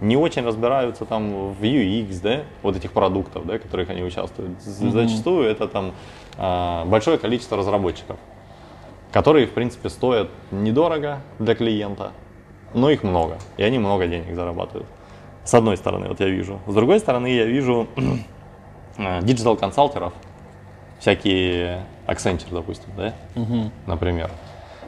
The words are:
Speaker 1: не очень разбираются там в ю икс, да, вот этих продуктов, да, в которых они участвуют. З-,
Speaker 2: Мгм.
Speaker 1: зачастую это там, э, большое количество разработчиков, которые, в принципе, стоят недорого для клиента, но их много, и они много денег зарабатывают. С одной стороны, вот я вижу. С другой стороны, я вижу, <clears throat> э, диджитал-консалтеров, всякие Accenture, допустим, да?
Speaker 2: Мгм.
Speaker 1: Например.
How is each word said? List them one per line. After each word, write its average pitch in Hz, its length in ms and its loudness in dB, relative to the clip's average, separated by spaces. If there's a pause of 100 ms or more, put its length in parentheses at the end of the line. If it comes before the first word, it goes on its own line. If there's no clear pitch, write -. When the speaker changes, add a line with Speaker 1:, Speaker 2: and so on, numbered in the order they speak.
Speaker 1:
не 110 160 4
очень 147 280 2
разбираются 117 600 0
там 101 480 -4
в 98 100 -10
ю 131 180 4
икс, 98 380 -2
да, 113 220 0 (220)
вот 98 120 0
этих - 160 -8
продуктов, 92 540 0
да, 90 120 -4
в - 40 -8
которых 92 300 -4
они 90 120 -6
участвуют. 92 580 -8
З-, 101 220 -10
Speaker 2:
Мгм. 120 80 2
Speaker 1:
зачастую 117 580 2
это 107 200 -2
там, 95 240 -4 (440)
э, 90 480 -2
большое 110 320 4
количество 113 400 -2
разработчиков, 98 600 -2 (960)
которые, 123 340 6
в - 60 -6
принципе, 120 360 -2
стоят 120 380 0 (240)
недорого 143 720 0 (180)
для 113 160 2
клиента, 104 560 -2 (640)
но 127 160 4
их 147 140 2
много, 85 340 0 (180)
и 95 80 0
они 123 160 4
много 101 260 2
денег 85 300 -4
зарабатывают. 87 500 -6 (640)
С - 60 -8
одной 110 240 6
стороны, 95 320 -2
вот 95 100 -6
я 95 80 2
вижу. 95 400 -2
С 101 60 -4
другой 123 260 6
стороны, 123 280 0
я 123 180 2
вижу, 123 500 0
<clears throat> - 1000 -8
э, 92 240 -2
диджитал-консалтеров, 110 880 2 (880)
всякие 92 840 2 (200)
Accenture, 95 460 -2
допустим, 87 460 -8
да? 101 160 -4 (200)
Speaker 2:
Мгм. 113 380 -2 (140)
Speaker 1:
Например. 85 440 -2 (580)